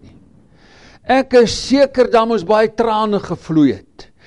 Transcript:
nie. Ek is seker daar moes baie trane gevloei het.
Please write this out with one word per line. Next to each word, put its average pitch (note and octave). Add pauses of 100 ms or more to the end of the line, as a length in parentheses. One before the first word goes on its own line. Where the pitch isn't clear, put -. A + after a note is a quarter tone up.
nie. - (880)
Ek C4
is A#3+
seker C4
daar A3+
moes A3
baie G#3+
trane G#3+
gevloei D#3
het. - (160)